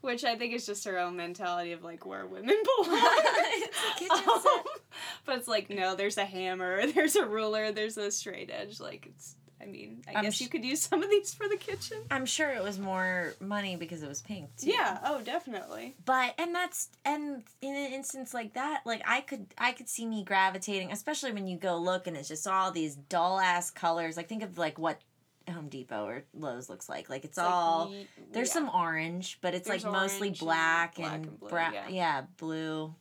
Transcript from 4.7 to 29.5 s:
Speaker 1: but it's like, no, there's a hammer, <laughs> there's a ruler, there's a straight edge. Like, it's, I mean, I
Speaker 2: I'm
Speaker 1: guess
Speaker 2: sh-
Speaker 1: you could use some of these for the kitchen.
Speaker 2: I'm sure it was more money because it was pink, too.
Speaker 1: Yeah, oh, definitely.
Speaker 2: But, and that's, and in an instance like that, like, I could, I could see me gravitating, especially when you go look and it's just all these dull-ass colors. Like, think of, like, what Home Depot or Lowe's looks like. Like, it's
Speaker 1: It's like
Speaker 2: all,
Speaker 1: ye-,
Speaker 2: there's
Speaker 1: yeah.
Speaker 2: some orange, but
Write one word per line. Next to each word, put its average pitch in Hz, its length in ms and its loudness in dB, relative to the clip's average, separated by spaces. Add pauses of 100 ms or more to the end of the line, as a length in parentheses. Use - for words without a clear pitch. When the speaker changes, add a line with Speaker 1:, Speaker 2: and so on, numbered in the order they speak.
Speaker 1:
but 262 120 0
it's 240 100 -8
like, 208 220 0
no, 190 240 2
there's 202 240 0
a 196 60 2
hammer, 185 640 0
<laughs> 302 80 0
there's 311 220 6
a 349 100 6
ruler, 214 460 0
there's 214 260 -2
a 202 120 0
straight - 420 -6
edge. 202 280 -8
Like, - 260 -10
it's, - 300 -20 (240)
I - 60 -14
mean, 220 420 -14
I 208 100 0
Speaker 2:
I'm 208 60 2
Speaker 1:
guess 214 120 0
Speaker 2:
sh- - 60 -2
Speaker 1:
you 247 60 -6
could 330 160 -4
use 262 180 -2
some 339 200 2
of 392 80 0
these 403 220 6
for 415 160 -4
the 403 80 0
kitchen. 415 420 -8 (120)
Speaker 2:
I'm 262 160 0
sure 302 240 0
it 233 120 -2
was 196 160 -4
more 185 600 0
money 196 360 -2
because 165 260 -8
it 147 60 -8
was 143 120 -8
pink, 180 360 -10
too. 285 160 -2
Speaker 1:
Yeah, - 320 2
oh, 277 180 0
definitely. 233 720 -8 (100)
Speaker 2:
But, 254 340 4
and 339 160 0
that's, 349 340 -2 (160)
and 285 400 -2 (180)
in 277 120 -4
an 277 180 -4
instance 269 420 -8
like 226 200 -6
that, 285 300 -2
like, 233 220 -2
I 247 140 4
could, 226 260 -10 (100)
I 247 160 2
could 247 160 -10
see 233 160 -4
me 220 200 -2
gravitating, 190 680 2
especially 277 400 -4
when 196 140 -4
you 185 100 -4
go 175 220 0
look 180 280 2
and 165 100 -4
it's 143 120 -8
just 156 200 -6
all 190 240 2
these 156 240 -2
dull-ass 180 760 4
colors. 165 460 0
Like, 170 120 -8
think 220 140 -4
of, 185 160 -8
like, 156 200 0
what 160 220 0 (500)
Home 160 180 -8
Depot 123 380 -6
or 123 180 -8 (100)
Lowe's 131 340 -6
looks - 200 -12
like. - 200 -8
Like, 135 160 -8
it's 151 80 -12
Speaker 1:
It's - 60 -6
like 175 120 2
Speaker 2:
all, 170 420 4
Speaker 1:
ye-, 202 160 -12 (240)
Speaker 2:
there's 247 160 0
Speaker 1:
yeah. - 60 0
Speaker 2:
some 302 160 2
orange, 170 720 0
but 180 120 0